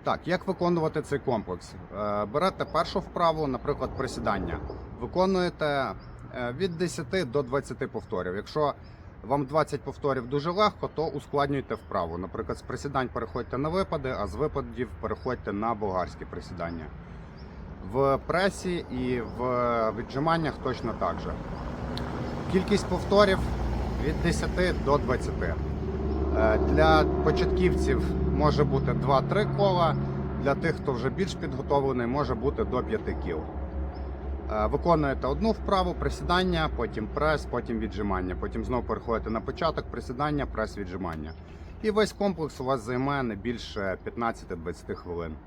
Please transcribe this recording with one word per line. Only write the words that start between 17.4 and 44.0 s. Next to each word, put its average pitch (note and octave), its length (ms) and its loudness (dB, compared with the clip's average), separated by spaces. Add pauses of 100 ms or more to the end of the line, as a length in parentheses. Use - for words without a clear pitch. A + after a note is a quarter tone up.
В C3+ 340 4
пресі F#3 480 0 (160)
і B2+ 300 0
в G#2 180 -6 (600)
віджиманнях D3+ 640 0
точно - 360 -2
так F2 220 0
же. E2+ 120 -4 (1200)
Кількість F#3+ 340 2
повторів G3 520 6 (680)
від D3+ 180 0
десяти E3+ 520 2 (100)
до C#3+ 140 6
двадцяти. A2 560 0 (840)
Е, A2 220 6
для D#3 460 6
початківців D#3+ 1000 4 (300)
може C#3+ 320 6
бути C3+ 280 2
два-три C#3 540 4
кола, F3+ 500 4 (460)
для C#3 120 4
тих, D#3+ 220 0
хто - 160 -2
вже B2 180 0
більш F3 240 -2
підготовлений, C3 720 2
може C3 280 2
бути A2+ 300 0
до B2 180 0
п'яти - 420 -2
кіл. E2 160 -2 (1120)
Е, G#2+ 140 2
виконуєте C#3+ 600 4
одну D#3 240 2
вправу, F#3 440 2
присідання, E3 840 2
потім A2 300 -2
прес, D3 400 0
потім A#2 320 -2
віджимання. F#2 580 0
Потім G#2 280 -4
знову A#2+ 180 0
переходите A2 480 -2
на A2 100 0
початок, D#3 500 -2
присідання, B2+ 560 -2
прес, G#2+ 320 -2
віджимання. F2 540 -6 (500)
І G#3+ 80 2
весь G#3 220 4
комплекс E3 480 -2
у C3 40 -2
вас C3 160 2
займе C3 420 0
не A2+ 120 -2
більше G2 680 -4